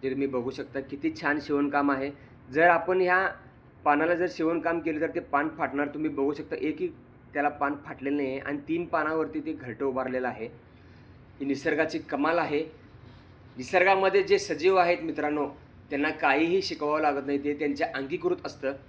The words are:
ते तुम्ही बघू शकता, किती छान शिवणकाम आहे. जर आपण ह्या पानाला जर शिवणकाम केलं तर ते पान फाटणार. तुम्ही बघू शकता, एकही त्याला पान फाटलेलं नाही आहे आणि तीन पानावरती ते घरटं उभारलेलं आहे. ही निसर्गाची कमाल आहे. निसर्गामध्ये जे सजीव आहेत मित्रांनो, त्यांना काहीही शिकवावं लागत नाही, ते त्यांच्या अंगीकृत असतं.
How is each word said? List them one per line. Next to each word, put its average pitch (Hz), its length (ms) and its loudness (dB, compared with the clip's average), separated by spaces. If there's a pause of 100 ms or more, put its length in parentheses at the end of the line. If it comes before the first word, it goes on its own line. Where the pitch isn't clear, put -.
ते 131 80 -2
तुम्ही 139 160 -2
बघू 127 240 -2
शकता, 135 300 -8
किती 143 400 -4
छान 151 200 0
शिवणकाम 143 500 2
आहे. 135 200 -2 (420)
जर 165 160 6
आपण 180 320 4
ह्या 185 260 4 (580)
पानाला 156 300 4
जर 175 160 0
शिवणकाम 165 500 -2
केलं 156 200 -4
तर 156 140 -2
ते 165 60 -2
पान 143 280 -2 (100)
फाटणार. 143 300 -2
तुम्ही 151 220 -4
बघू 139 220 0
शकता, 147 240 -8
एकही 151 320 -4 (460)
त्याला 143 140 0
पान 143 260 -2 (100)
फाटलेलं 139 320 -4
नाही 143 120 -2
आहे 131 100 -4
आणि 143 200 -6
तीन 160 260 -4
पानावरती 156 560 -2
ते 156 120 -8
घरटं 127 340 -8
उभारलेलं 127 420 -2
आहे. 113 180 -8 (920)
ही 139 40 -4
निसर्गाची 156 540 -2
कमाल 151 400 0
आहे. 147 260 -2 (920)
निसर्गामध्ये 190 680 4
जे 190 160 4
सजीव 170 380 2
आहेत 175 260 6
मित्रांनो, 151 460 -2 (420)
त्यांना 143 200 0
काहीही 160 520 2
शिकवावं 151 380 -2
लागत 143 260 0
नाही, 143 180 -2
ते 147 100 0
त्यांच्या 147 400 -2
अंगीकृत 160 500 -2
असतं. 135 280 -6 (160)